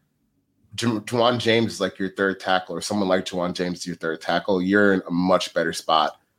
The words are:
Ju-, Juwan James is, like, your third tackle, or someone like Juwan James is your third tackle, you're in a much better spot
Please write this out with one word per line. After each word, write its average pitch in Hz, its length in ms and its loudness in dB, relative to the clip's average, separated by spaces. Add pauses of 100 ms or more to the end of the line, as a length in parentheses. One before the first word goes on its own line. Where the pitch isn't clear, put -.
(760)
Ju-, 117 280 -2
Juwan 120 360 2
James 113 360 2
is, - 60 -12
like, 92 180 -2
your 95 120 -4
third 95 300 -2
tackle, 92 340 -2
or 82 80 -8
someone 104 260 -2
like 92 160 2
Juwan 90 300 -4
James 87 240 -4
is - 80 -12
your 85 100 -8
third 80 240 -6
tackle, 90 400 0
you're 101 320 4
in 95 140 0
a 85 60 -6
much 90 420 2
better 85 180 -2
spot 78 480 0 (180)